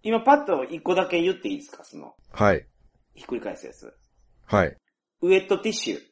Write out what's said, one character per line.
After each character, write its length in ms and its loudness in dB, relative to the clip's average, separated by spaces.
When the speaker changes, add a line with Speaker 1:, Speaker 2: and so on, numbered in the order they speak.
Speaker 1:
今 160 0
パ 140 6
ッ 120 0
と 180 0
一 160 -10
個 140 0
だ 120 2
け 140 0
言 120 2
っ 20 -4
て 140 -8
い 60 -4
い 20 -6
で 80 -14
す 120 -20
か？ 80 -20
そ 140 -20
の、 160 -20
Speaker 2:
は 240 4
い。 100 -4
Speaker 1:
ひ 100 -20
っ 20 -18
く 80 -6
り 60 -6
返 160 -8
す 100 -18
や 60 -16
つ。 200 -20
Speaker 2:
は 180 2
い。 120 -4
Speaker 1:
ウ 120 4
エ 40 6
ッ 100 -2
ト 100 0
テ 120 -2
ィ 20 -6
ッ 20 -6
シ 200 -6
ュ。 40 -10